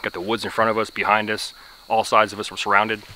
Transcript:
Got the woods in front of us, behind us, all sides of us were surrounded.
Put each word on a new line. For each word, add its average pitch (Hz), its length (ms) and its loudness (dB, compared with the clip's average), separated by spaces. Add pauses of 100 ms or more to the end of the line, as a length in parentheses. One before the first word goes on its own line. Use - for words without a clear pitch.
Got 107 120 -6
the 92 80 -8
woods 104 220 -2
in 98 80 -6
front 113 200 2
of 107 60 -2
us, 110 120 0
behind 107 400 0
us, 107 240 -6 (340)
all 110 160 0
sides 110 300 2
of 101 60 -8
us 107 100 -8
were - 80 -14
surrounded. 104 460 2 (120)